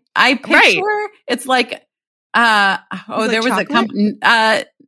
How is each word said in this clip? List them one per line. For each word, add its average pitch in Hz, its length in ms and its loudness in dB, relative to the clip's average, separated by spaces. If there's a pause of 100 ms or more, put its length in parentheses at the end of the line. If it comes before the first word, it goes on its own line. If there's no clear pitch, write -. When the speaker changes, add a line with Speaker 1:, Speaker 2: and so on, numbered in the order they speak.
(160)
Speaker 1:
I 233 160 2
Speaker 2:
Right. 262 100 -4
Speaker 1:
picture 392 680 0 (200)
it's 262 180 -4
like, 254 400 -4 (480)
uh, 208 440 2 (300)
oh, 220 140 -6
Speaker 2:
Is 226 60 -2
it - 20 -2
Speaker 1:
there 226 120 -2
was 240 100 0
a 190 120 -2
Speaker 2:
chocolate? - 40 -12
Speaker 1:
company, 214 440 0 (100)
uh, 220 400 2 (260)